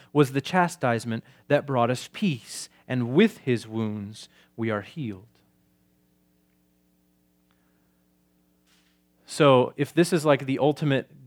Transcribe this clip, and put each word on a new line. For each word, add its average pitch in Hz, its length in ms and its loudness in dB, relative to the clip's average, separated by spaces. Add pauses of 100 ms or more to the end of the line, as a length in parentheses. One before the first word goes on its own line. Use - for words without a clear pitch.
(140)
was 143 180 4
the 135 100 -2
chastisement 120 840 -2 (240)
that 139 180 2
brought 123 240 0
us 127 240 -6
peace, - 560 -6 (180)
and 123 260 -4
with 208 260 4
his 117 280 -4
wounds 110 640 -8 (260)
we 113 140 -4
are 104 140 -4
healed." 104 420 -12 (4000)
So 131 500 4
if 139 180 -4
this 170 200 2
is, 143 100 0
like, 143 220 2
the 131 140 -4
ultimate 143 500 0 (180)